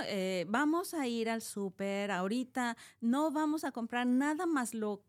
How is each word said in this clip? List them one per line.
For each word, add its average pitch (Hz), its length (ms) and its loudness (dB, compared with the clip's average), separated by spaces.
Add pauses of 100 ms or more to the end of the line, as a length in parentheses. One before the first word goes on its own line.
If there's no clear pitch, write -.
Eh, 185 420 -2
vamos 302 460 2
a 302 140 0
ir 226 220 0
al 226 120 -2
súper 196 680 -4
ahorita, 233 640 -2 (260)
no 269 300 4
vamos 311 340 0
a 269 60 -4
comprar 240 360 -2
nada 294 380 2
más 277 280 0
lo, 214 360 -4